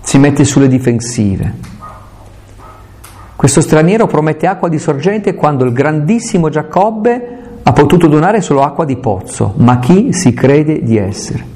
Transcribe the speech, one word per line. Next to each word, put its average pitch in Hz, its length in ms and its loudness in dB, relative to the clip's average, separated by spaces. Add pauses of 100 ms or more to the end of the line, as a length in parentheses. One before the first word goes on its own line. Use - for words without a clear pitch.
Si - 160 0
mette 143 260 4
sulle 139 240 2
difensive. 117 840 -2 (1800)
Questo - 260 2
straniero 175 460 2
promette 156 400 -2
acqua 190 200 -2
di 160 120 -2
sorgente 180 560 -2
quando 143 280 0
il 123 100 0
grandissimo 156 760 0
Giacobbe 214 880 -2 (240)
ha - 100 2
potuto 165 360 4
donare 170 340 2
solo 139 220 2
acqua 156 200 -2
di 131 140 -4
pozzo. 107 600 -4
Ma 123 200 4
chi 185 340 2
si - 220 0
crede 147 480 2
di 113 160 0
essere? 101 480 -6 (100)